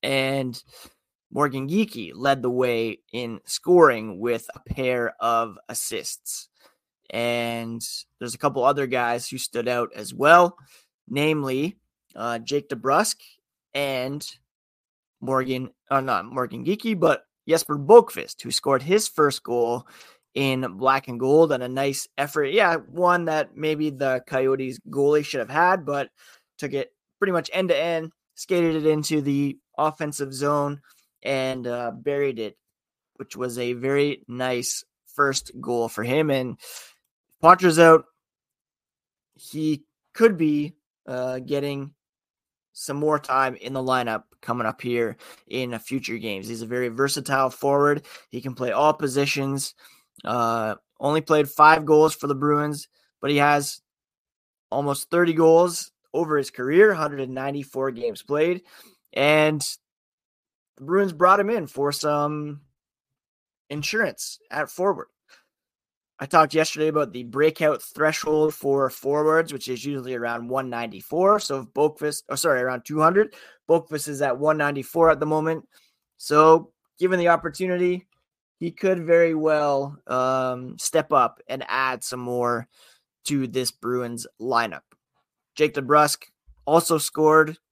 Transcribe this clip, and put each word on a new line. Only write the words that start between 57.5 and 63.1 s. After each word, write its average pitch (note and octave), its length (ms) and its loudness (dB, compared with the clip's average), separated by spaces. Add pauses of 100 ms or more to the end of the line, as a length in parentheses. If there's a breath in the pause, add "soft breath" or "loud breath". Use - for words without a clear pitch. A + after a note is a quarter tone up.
games A#2 320 -8
played. E3 400 0 (500 soft breath)
And D3+ 480 2 (1120)
the C3+ 80 -20
Bruins F#3 300 0
brought F3+ 260 6
him G3+ 100 0
in G#3+ 160 -2
for C#3 260 -4
some D3 720 -4 (1080)